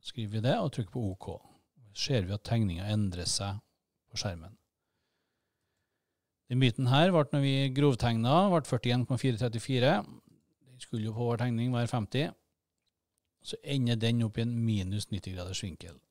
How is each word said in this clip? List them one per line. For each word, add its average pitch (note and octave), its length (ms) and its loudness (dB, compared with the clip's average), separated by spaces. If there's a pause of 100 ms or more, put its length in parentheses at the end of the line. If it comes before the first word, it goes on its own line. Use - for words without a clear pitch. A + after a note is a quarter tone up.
skriver G#2+ 300 -8
vi A2 160 -4
det, F3+ 100 2
og E3+ 160 -2
trykker G#2+ 160 -6
på A#2+ 220 -4
OK. - 180 -12 (600)
Så - 160 -6
ser A2 180 2
vi G2 80 -4
at G2+ 80 -8
tegningen G2+ 480 0
endrer F#2+ 400 0
seg G2 300 -4 (500)
på A2 80 -10
skjermen. F2 380 -8 (1900)
Den B2 100 2
biten C3 300 4
her D#3 240 6
ble, D#3 180 6
når C#3+ 120 2
vi C3+ 100 2 (220)
grovtegnet, C3+ 760 4
ble D#3+ 160 2
førtién B2 380 2
komma B2 140 -2
fire B2 200 2
trettifire. B2+ 540 2 (100)
Den - 760 -20
skulle A2 260 -4
jo A2 80 -6
på A#2+ 140 0
vår A#2 140 0
tegning B2 280 0
være A#2+ 200 0
femti. B2+ 340 -2 (1160)
Så - 180 -10
ender C3 380 0
den A#2 260 2
opp G#2 120 -4
i A#2 60 0
en A#2+ 80 -2 (120)
minus G#2 480 -2
nitti F#2 240 -8
graders F#2 280 -8
vinkel. E2+ 320 -12 (140)